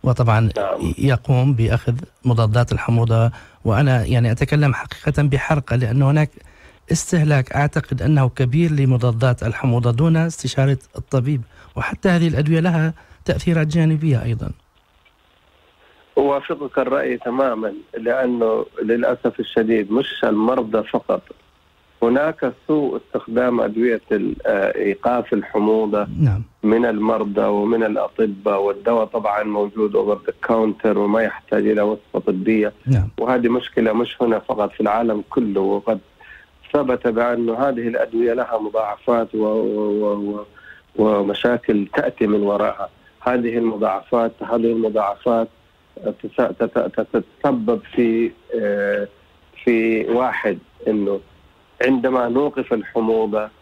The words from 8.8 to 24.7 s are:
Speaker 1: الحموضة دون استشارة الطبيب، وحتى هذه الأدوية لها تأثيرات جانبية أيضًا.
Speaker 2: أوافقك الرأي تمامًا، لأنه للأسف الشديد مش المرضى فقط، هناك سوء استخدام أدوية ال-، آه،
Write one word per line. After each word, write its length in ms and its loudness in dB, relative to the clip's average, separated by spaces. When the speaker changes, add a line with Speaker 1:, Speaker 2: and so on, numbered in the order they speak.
Speaker 1:
الحموضة 480 0
دون 260 2
استشارة 600 0
الطبيب، 420 -2
وحتى 320 -2
هذه 200 4
الأدوية 320 2
لها 340 0
تأثيرات 420 0
جانبية 560 2
أيضًا. 280 -4
Speaker 2:
أوافقك 600 -2
الرأي 380 -2
تمامًا، 560 -2
لأنه 680 0
للأسف 580 -2
الشديد 520 0
مش 320 -2
المرضى 640 0
فقط، 340 -2
هناك 500 0
سوء 280 0
استخدام 640 -2
أدوية 400 0
ال-، 220 -2
آه، 300 0